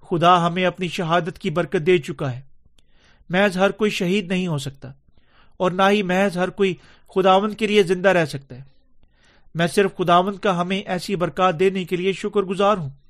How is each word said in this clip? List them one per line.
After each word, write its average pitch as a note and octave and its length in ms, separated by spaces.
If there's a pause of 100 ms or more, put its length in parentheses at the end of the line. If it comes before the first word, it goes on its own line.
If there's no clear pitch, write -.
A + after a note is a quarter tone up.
خدا F3 320 (120)
ہمیں F3+ 180
اپنی F3+ 220
شہادت F3 520
کی G3 100
برکت E3+ 380
دے F#3 120
چکا C#3+ 320
ہے۔ B2 100 (880)
محض F#3 280
ہر F#3+ 140
کوئی G#3+ 200
شہید F#3+ 360
نہیں F#3 200
ہو D#3 100
سکتا C3+ 340 (680)
اور F3+ 120
نہ F#3+ 200
ہی G#3 120
محض F#3 340
ہر F3+ 140
کوئی F#3+ 220 (380)
خداوند G3 440
کے G#3+ 120
لیے G#3 160
زندہ F3+ 260
رہ F3 160
سکتا C#3 300
ہے۔ C3 80 (920)
میں E3+ 120
صرف F#3+ 300
خداوند F3+ 400
کا F#3 240
ہمیں F#3 160
ایسی F#3+ 380
برکات F3 440
دینے F#3+ 260
کے F3+ 100
لیے F3+ 180
شکر G3+ 300
گزار G3 340
ہوں D3 120 (200)